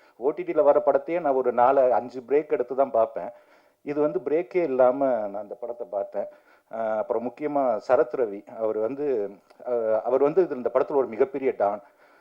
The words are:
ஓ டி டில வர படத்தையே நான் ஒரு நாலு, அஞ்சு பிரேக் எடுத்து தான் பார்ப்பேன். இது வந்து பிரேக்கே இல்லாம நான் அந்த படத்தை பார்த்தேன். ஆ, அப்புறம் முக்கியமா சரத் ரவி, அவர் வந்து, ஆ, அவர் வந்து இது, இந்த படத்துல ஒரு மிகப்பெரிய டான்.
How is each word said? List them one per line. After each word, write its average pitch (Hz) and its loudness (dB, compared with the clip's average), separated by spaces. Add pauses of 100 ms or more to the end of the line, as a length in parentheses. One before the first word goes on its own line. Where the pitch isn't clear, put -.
(160)
ஓ 123 -2
டி 170 -6
டில 160 0
வர 143 6
படத்தையே 143 0
நான் 143 0
ஒரு 127 0
நாலு, 127 4
அஞ்சு 123 -4
பிரேக் 143 0
எடுத்து 139 -2
தான் 131 0
பார்ப்பேன். 113 0 (520)
இது 147 -4
வந்து 147 0
பிரேக்கே 165 -2
இல்லாம 131 2
நான் 107 -2
அந்த 104 -10
படத்தை - -10
பார்த்தேன். 101 -6 (440)
ஆ, 110 -4
அப்புறம் 117 -2
முக்கியமா 143 -2
சரத் 147 4
ரவி, 107 -4
அவர் 110 -2
வந்து, 113 -2 (320)
ஆ, 113 0
அவர் 127 2
வந்து 160 4
இது, 147 -2
இந்த 120 -4
படத்துல 139 0
ஒரு 131 2
மிகப்பெரிய 131 0
டான். 101 0 (400)